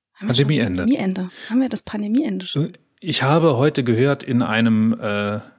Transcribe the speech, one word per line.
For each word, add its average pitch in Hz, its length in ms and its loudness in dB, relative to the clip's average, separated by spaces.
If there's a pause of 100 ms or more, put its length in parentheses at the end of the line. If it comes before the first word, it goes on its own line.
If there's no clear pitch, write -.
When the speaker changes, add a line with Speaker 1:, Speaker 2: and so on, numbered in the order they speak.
(180)
Speaker 1:
Haben 196 100 -6
wir 123 60 2
schon 139 100 4
Speaker 2:
Pandemieende. 120 360 0
Speaker 1:
Pandemieende? 190 500 -2 (200)
Haben 247 100 2
wir 262 80 0
das 214 140 -8
Pandemieende 208 640 -4
schon? 160 260 -4 (280)
Speaker 2:
Ich 156 220 -4
habe 147 360 4
heute 143 260 2
gehört 127 380 2
in 123 180 0
einem, 110 580 2
äh, 104 420 -4 (180)